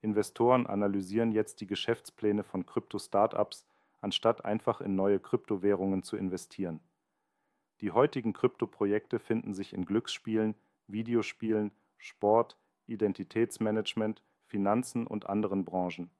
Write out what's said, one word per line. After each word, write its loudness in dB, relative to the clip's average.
Investoren 2
analysieren -2
jetzt -2
die -10
Geschäftspläne -2
von -6
Krypto-Startups, -2
anstatt 0
einfach -2
in -2
neue 4
Kryptowährungen 0
zu -8
investieren. -6
Die -4
heutigen 2
Kryptoprojekte 0
finden -2
sich -8
in -2
Glücksspielen, -2
Videospielen, 0
Sport, 2
Identitätsmanagement, -2
Finanzen 0
und -8
anderen 0
Branchen. -4